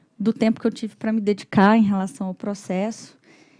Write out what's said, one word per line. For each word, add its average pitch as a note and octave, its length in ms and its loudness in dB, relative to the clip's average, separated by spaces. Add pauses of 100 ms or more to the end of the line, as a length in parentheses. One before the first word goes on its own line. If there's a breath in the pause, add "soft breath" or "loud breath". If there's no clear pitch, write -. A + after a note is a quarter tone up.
(220 soft breath)
do G#3+ 100 0
tempo A3 280 0
que - 80 -2
eu A3 40 -2
tive - 240 -12
pra A3 160 -6
me A3 100 -2
dedicar G3+ 540 4
em A3+ 60 6
relação G3 460 -2
ao F3+ 80 -10
processo. G3+ 840 -8 (420 soft breath)